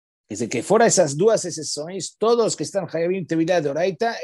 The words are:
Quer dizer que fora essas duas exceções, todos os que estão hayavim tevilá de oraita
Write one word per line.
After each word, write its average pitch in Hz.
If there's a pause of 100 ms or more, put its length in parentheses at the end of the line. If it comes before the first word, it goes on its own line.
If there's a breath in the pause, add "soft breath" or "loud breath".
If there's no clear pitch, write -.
(280)
Quer 110
dizer 107
que 117
fora 220
essas 165
duas 196
exceções, 156
todos 233
os 180
que 233
estão 185
hayavim 170
tevilá 165
de 147
oraita 190